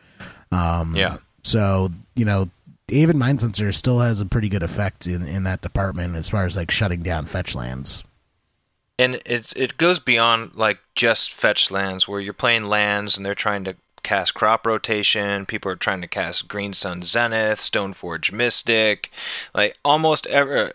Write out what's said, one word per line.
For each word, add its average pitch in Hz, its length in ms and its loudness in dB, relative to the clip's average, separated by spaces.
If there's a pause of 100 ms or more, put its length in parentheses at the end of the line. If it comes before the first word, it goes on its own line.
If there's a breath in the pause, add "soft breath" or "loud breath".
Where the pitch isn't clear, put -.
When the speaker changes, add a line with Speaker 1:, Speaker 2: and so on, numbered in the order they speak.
(520 loud breath)
Speaker 1:
Um, 85 420 0
Speaker 2:
Yeah. 92 220 0 (260)
Speaker 1:
so, 98 480 2 (240)
you 117 100 2
know, 98 240 2 (440)
Aven 156 260 6
Mind 131 220 2
Sensor 107 320 0
still 123 280 2
has 117 200 2
a 101 60 -2
pretty 107 220 0
good 95 140 0
effect 95 460 -4
in, 87 180 -2
in 95 180 -2
that 92 180 -2
department 87 520 -2
as 82 140 -4
far 101 160 0
as, 87 120 -2
like, 85 140 -2
shutting 87 320 0
down 80 240 -2
fetch - 300 -4
lands. 64 480 -6 (920)
Speaker 2:
And 127 260 2
it's, 117 300 -4
it 123 240 -2
goes 175 200 4
beyond, 117 560 2
like, 104 240 0 (160)
just 117 380 0
fetch - 380 2
lands, 95 360 -2
where 101 140 -4
you're 98 140 -6
playing 117 300 2
lands 104 520 0
and 98 80 -6
they're 101 100 -2
trying 101 300 -2
to 92 100 -6 (280)
cast 98 320 0
Crop 110 320 2
Rotation, 104 800 0
people 98 260 -6
are 90 40 -8
trying 95 260 -2
to 87 60 -10
cast 90 380 -6
Green 101 260 -6
Sun 90 300 -4
Zenith, 110 560 0
Stoneforge 92 720 -4
Mystic, 110 800 0 (440 loud breath)
like, 104 300 2
almost 156 420 2
ever, 139 480 2